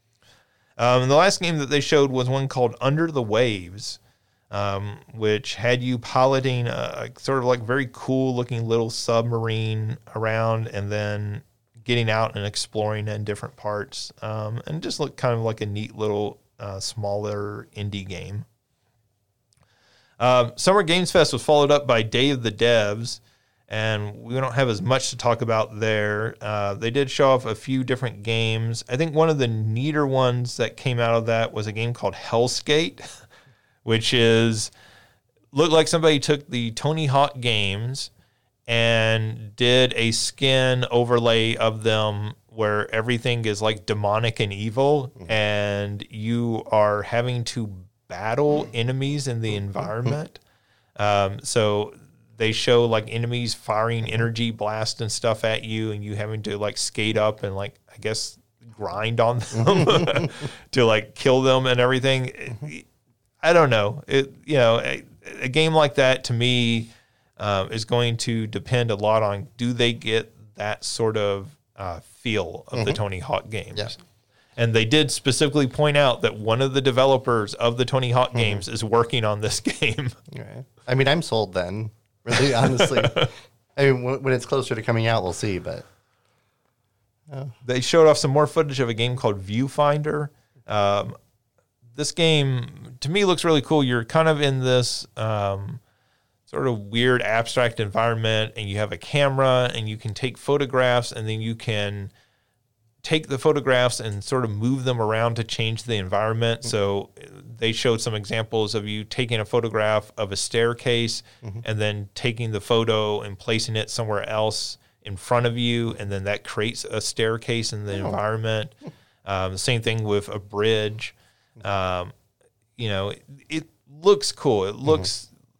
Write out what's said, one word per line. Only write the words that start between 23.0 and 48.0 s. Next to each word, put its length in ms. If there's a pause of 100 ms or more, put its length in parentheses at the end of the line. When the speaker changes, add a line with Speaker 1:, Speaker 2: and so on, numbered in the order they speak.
Speaker 1:
and 540
we 120
don't 200
have 140
as 140
much 280
to 60
talk 260
about 360
there. 600
Uh, 340
they 160
did 200
show 200
off 160
a 80
few 300
different 380
games. 640
I 80
think 180
one 140
of 100
the 100
neater 580
ones 500
that 200
came 220
out 160
of 120
that 260
was 140
a 60
game 200
called 220
Hellskate, 840 (500)
<laughs> 340
which 280
is, 580 (840)
looked 200
like 160
somebody 300
took 300
the 240
Tony 340
Hawk 340
games 720 (560)
and 920
did 400
a 140
skin 800
overlay 680
of 280
them 500 (140)
where 440
everything 520
is, 180
like, 240
demonic 540
and 120
evil, 640
Speaker 2:
Mm-hmm. 140
Speaker 1:
and 800
you 640
are 300
having 420
to 280 (360)